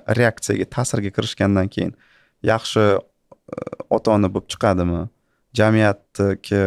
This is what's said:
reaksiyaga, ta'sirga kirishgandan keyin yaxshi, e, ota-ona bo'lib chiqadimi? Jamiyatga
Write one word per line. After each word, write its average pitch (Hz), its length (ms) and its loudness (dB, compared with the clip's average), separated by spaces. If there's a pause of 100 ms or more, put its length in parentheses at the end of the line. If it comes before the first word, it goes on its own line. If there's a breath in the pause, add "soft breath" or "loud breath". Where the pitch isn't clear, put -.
reaksiyaga, 110 580 0
ta'sirga 104 440 -4
kirishgandan 98 600 0
keyin - 240 -6 (500 soft breath)
yaxshi, 110 400 0 (600)
e, - 120 -16 (280)
ota-ona 104 440 2
bo'lib 98 220 -6
chiqadimi? 87 500 0 (540)
Jamiyatga 104 1120 0